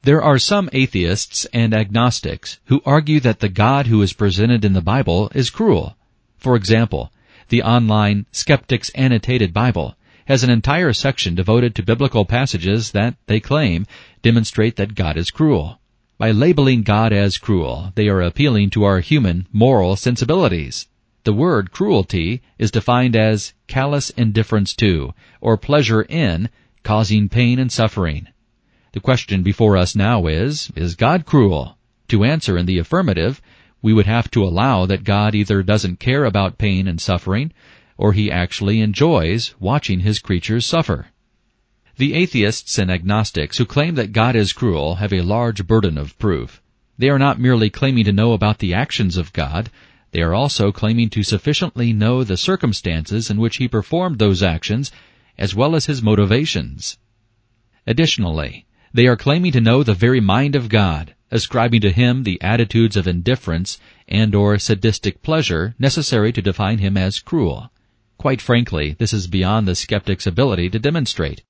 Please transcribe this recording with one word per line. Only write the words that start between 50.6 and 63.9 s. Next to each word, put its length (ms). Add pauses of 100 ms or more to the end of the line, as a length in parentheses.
claiming 380
to 120
sufficiently 720
know 320
the 100
circumstances 960
in 100
which 160
he 140
performed 500
those 240
actions, 480 (460)
as 180
well 180
as 120
his 160
motivations. 960 (880)
Additionally, 800 (280)
they 140
are 80
claiming 380
to 80
know 220
the 100
very 260
mind 340
of 140
God, 480 (160)
ascribing 480
to 140
him 300
the 180
attitudes 560
of 100
indifference 720 (260)